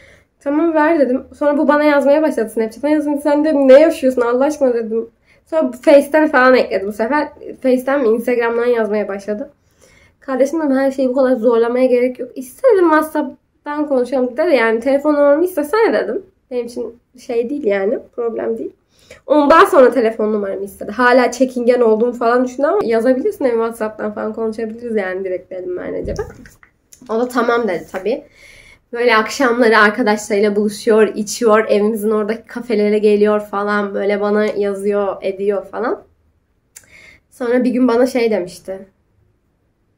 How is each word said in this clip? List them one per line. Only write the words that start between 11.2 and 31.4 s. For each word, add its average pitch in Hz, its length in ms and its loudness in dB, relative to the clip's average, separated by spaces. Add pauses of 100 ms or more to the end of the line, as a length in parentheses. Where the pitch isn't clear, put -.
zorlamaya 233 540 2
gerek 247 320 0
yok. 262 160 -10
"İste," - 400 -2
dedim, 349 160 4
"WhatsApp'tan 302 960 -4
konuşalım." 254 480 -2
dedi. 320 180 0
"Yani 226 260 2
telefon 277 340 0
numaramı 285 300 4
istesene," 359 480 0
dedim. 208 300 -4 (280)
Benim 240 160 -6
için 233 320 -12 (200)
şey 240 320 -4
değil 294 140 -6
yani, 202 340 0 (180)
problem 226 420 -6
değil. 302 140 -10 (540)
Ondan 302 380 6
sonra 294 260 6
telefon 220 420 -2
numaramı 196 320 -4
istedi. - 280 -12
Hala 247 400 2
çekingen 247 480 0
olduğumu 226 320 2
falan 240 320 0
düşündü 269 220 -4
ama, 392 180 0
"Yazabilirsin, 254 600 0
hem 254 60 2
WhatsApp'tan 220 640 -4
falan 214 180 -6
konuşabiliriz 226 640 -8
yani 190 280 -4
direkt," 180 260 -8
dedim 185 260 -10
ben - 160 -10
Recep'e. 185 300 -6 (840)
O 226 120 -2
da 247 80 -2
"Tamam," 247 400 0
dedi 160 240 -6
tabii. 202 320 -6 (680)
Böyle 233 240 2
akşamları 226 600 2
arkadaşlarıyla 208 800 0
buluşuyor, 214 580 0
içiyor, 220 540 0